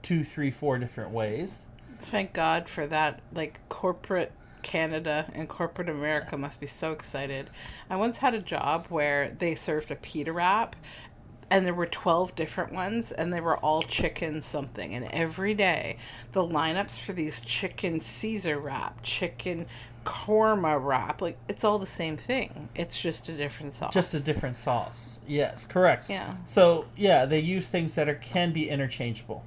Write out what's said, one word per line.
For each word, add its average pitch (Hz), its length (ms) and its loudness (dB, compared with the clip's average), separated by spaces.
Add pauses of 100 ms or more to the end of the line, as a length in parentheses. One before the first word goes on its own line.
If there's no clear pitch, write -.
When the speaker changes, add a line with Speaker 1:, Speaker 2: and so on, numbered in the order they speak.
Speaker 1:
two, 165 220 2
three, 139 280 -2
four 135 260 0
different 120 340 -6
ways. 113 520 -2 (380)
Speaker 2:
Thank 196 320 -2
God 165 360 2
for 151 180 -4
that, 156 340 2 (120)
like, 160 260 -6 (100)
corporate 180 640 0 (300)
Canada 160 720 -2
and 156 140 -6
corporate 170 420 -4
America 151 480 -2
must 143 220 -8
be 143 80 -10
so 160 240 -6
excited. 139 580 -6 (400)
I 185 60 -2
once 233 220 0
had 254 160 4
a 220 80 -2
job 165 480 0
where 147 480 2
they 165 180 0
served 151 360 -2
a 139 40 -4
pita 156 380 -6
wrap, 180 420 2 (760)
and 190 160 6
there 175 80 2
were 175 100 2
twelve 180 500 2
different - 380 -4
ones, 202 380 -2
and 170 200 -2
they 170 80 0
were 165 180 4
all 156 260 2
chicken 156 580 -2
something. 117 540 -6
And 123 180 -6
every 165 400 0
day, 196 440 2 (340)
the 190 100 2
lineups 165 560 0
for - 160 -8
these 156 280 -4
chicken 165 600 -2
Caesar 185 580 -4
wrap, - 440 -6
chicken 175 640 -4 (360)
korma 208 800 4
wrap, 135 380 0
like, 170 160 -2 (100)
it's 208 160 -4
all 208 140 4
the 190 80 -2
same 160 320 -4
thing. - 580 -4
It's - 240 -4
just - 300 -4
a 165 40 -8
different 143 420 -6
sauce. - 180 -4
Speaker 1:
Just 175 220 2
a 151 40 2
different 139 360 0
sauce. - 720 -4
Yes, 143 380 0
correct. 175 440 6
Speaker 2:
Yeah. 190 240 -6 (120)
Speaker 1:
So, 170 400 8 (120)
yeah, 170 280 8
they 156 140 4
use 175 280 0
things 165 280 0
that 151 140 4
are, 147 60 2
can 175 360 0
be 156 180 0
interchangeable. 120 760 -2